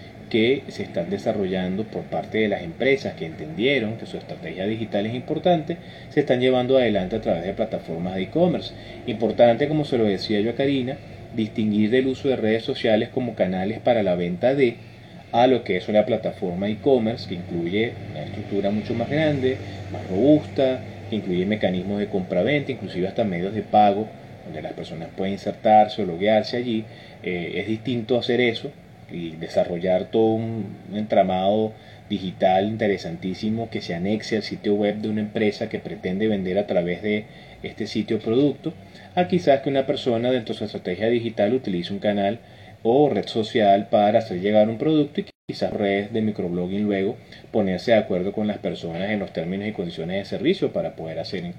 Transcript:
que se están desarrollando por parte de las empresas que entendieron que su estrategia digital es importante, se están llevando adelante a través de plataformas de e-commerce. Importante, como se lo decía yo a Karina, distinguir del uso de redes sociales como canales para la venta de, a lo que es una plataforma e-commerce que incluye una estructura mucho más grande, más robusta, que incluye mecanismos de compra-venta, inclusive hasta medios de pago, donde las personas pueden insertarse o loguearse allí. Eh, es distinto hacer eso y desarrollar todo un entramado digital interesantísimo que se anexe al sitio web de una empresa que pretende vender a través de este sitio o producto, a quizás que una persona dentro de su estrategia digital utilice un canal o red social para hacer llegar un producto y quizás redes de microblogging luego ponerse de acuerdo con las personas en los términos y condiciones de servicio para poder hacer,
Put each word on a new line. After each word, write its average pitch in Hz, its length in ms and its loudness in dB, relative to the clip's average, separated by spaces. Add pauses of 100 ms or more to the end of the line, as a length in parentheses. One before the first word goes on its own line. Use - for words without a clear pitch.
(280)
que 120 400 2
se - 140 -8
están 87 280 -4
desarrollando 95 760 -2
por 92 180 -8
parte 85 360 -4
de 110 100 2
las 92 140 -2
empresas 101 520 0
que 85 120 -8
entendieron 104 720 -2
que - 100 -12
su - 100 -10
estrategia 85 500 -8
digital 107 400 -2
es 113 80 -4
importante, 156 600 0 (340)
se 156 100 2
están 131 200 2
llevando 127 380 4
adelante 107 380 2
a 110 40 -2
través 90 240 0
de 98 80 -2
plataformas 90 600 -4
de 190 80 -2
e-commerce. 151 500 0 (340)
Importante, 117 600 4
como 151 180 0
se 135 140 0
lo 113 60 4
decía 104 360 0
yo 110 100 0
a 117 40 -6
Karina, 135 420 0 (380)
distinguir 107 560 2
del 127 160 4
uso 131 220 -2
de 127 80 2
redes 110 260 0
sociales 113 460 2
como 120 260 -4
canales 92 460 0
para 117 240 4
la 90 100 2
venta 87 400 0
de, 127 220 4 (560)
a 120 160 6
lo 123 160 4
que 98 120 0
es - 120 -4
una 104 180 4
plataforma 90 640 -2
e-commerce 113 600 2
que 95 60 -6
incluye 87 580 -2 (200)
una 76 100 -8
estructura 101 480 -4
mucho 107 240 -2
más 117 160 -2
grande, 139 460 2 (360)
más 90 160 -8
robusta, 131 720 4 (280)
que 110 80 -2
incluye 90 280 0
mecanismos 101 540 0
de 101 80 0
compra-venta, 101 640 0
inclusive 95 380 -4
hasta 113 160 -2
medios 95 280 -2
de 107 100 -4
pago, 104 440 4 (380)
donde 76 180 -10
las - 120 -10
personas 82 420 -10
pueden 95 160 -2
insertarse 107 720 4
o 98 40 0
loguearse 104 500 2
allí. 120 280 -2 (400)
Eh, 87 320 -4
es 98 100 -4
distinto 113 500 -2
hacer 120 240 2
eso 123 300 0 (420)
y 85 200 -8
desarrollar 90 720 0
todo 110 300 2
un 113 420 -4 (180)
entramado 104 760 2 (360)
digital 95 600 2
interesantísimo 107 1000 -2
que 107 120 -6
se - 140 -6
anexe 104 420 -2
al 101 80 -2
sitio 101 300 -2
web 104 240 2
de 107 100 -4
una 107 120 -2
empresa 107 480 -2
que 110 120 -6
pretende 92 480 -2
vender 95 300 0
a 101 100 0
través 87 340 0
de 107 220 0 (400)
este - 240 -8
sitio 107 300 -2
o - 20 -6
producto, 135 520 0 (440)
a 180 100 4
quizás 170 360 4
que - 60 -4
una 135 160 2
persona 123 460 0
dentro 117 240 -2
de - 40 -8
su 113 60 -4
estrategia 98 440 -2
digital 113 460 2
utilice 95 380 -2
un 101 60 -6
canal 104 400 0 (460)
o 135 260 6
red 98 160 0
social 104 600 2
para 107 320 4
hacer 90 200 -4
llegar 107 280 6
un 113 100 -4
producto 151 420 2
y 196 60 -6 (220)
quizás - 240 -4
redes 101 400 0
de 113 100 0
microblogging 95 640 -2
luego 101 320 0 (340)
ponerse 98 400 0
de 113 80 8
acuerdo 98 340 0
con 107 140 -2
las 101 120 -2
personas 87 520 -6
en 107 80 -2
los 92 140 -6
términos 95 340 -4
y 107 60 -4
condiciones 87 460 -6
de 101 60 -4
servicio 165 480 -2
para 80 220 -4
poder 80 240 -8
hacer, 87 400 -8